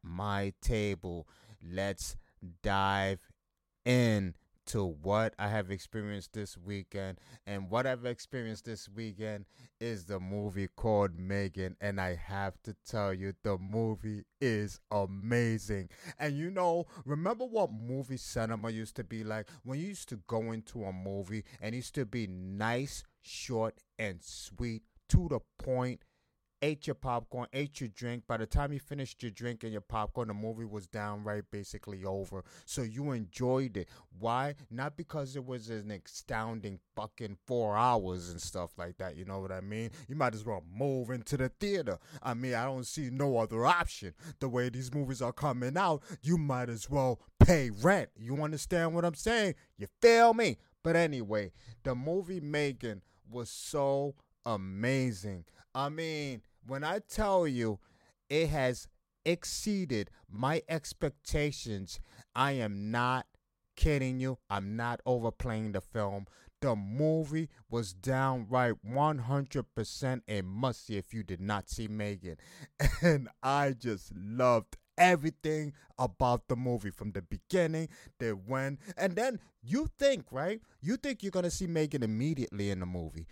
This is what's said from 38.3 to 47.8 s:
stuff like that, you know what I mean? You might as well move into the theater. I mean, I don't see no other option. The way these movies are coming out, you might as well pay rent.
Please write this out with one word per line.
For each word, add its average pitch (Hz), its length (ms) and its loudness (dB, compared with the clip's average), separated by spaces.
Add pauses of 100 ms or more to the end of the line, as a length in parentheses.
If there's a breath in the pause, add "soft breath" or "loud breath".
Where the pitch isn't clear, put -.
stuff 87 360 -6
like 87 220 -10
that, 90 180 -8
you 90 80 -10
know 95 160 -6
what 95 100 -6
I 92 80 -6
mean? 107 300 -6 (180 loud breath)
You 131 80 -8
might 127 200 2
as 107 100 -10
well 101 180 -4 (100)
move 127 360 0
into 127 260 -4
the 131 140 2
theater. 175 500 -2 (220 loud breath)
I 127 120 -2
mean, 123 220 -2
I 117 80 0
don't 131 240 -4
see 123 240 -4
no 135 280 2
other 110 260 2
option. 156 480 2 (260 loud breath)
The 135 80 -2
way 123 220 0
these 123 240 -6
movies 135 280 -2
are 123 120 0
coming 127 420 0
out, 170 260 2 (200 loud breath)
you 165 160 2
might 127 320 0
as 117 200 -8
well 131 300 2 (220 soft breath)
pay 147 300 10
rent. 143 360 6 (100)